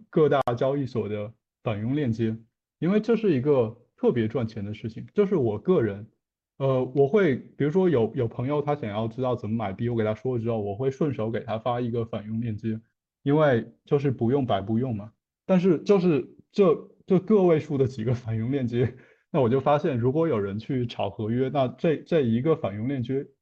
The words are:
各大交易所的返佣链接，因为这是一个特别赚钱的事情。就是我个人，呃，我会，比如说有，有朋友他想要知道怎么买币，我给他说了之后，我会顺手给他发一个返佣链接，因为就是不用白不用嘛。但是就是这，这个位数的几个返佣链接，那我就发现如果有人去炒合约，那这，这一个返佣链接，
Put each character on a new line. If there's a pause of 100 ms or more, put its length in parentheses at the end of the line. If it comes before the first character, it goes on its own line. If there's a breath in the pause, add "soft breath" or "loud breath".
各
大 (160)
交
易
所
的 (320)
返
佣
链
接， (420)
因
为
这
是
一
个 (200)
特
别
赚
钱
的
事
情。
就
是
我
个
人， (520)
呃， (120)
我
会，
比
如
说
有，
有
朋
友
他
想
要
知
道
怎
么
买
币，
我
给
他
说
了
之
后，
我
会
顺
手
给
他
发
一
个
返
佣
链
接， (420)
因
为 (140)
就
是
不
用
白
不
用
嘛。 (320)
但
是
就
是 (160)
这， (180)
这
个
位
数
的
几
个
返
佣
链
接， (340 soft breath)
那
我
就
发
现
如
果
有
人
去
炒
合
约，
那
这，
这
一
个
返
佣
链
接， (160)